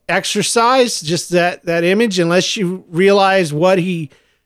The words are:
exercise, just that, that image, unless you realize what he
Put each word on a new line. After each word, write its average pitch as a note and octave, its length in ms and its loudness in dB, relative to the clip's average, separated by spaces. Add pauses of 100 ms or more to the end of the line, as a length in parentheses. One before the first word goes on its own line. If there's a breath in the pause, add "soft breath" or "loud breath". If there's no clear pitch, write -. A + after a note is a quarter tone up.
exercise, A#3 920 0
just D#3+ 280 -6
that, F3 360 0
that E3+ 180 -2
image, G3 340 0
unless F3 400 0
you F#3 320 -4
realize F#3+ 640 2
what F#3 240 2
he E3+ 320 -4 (360 soft breath)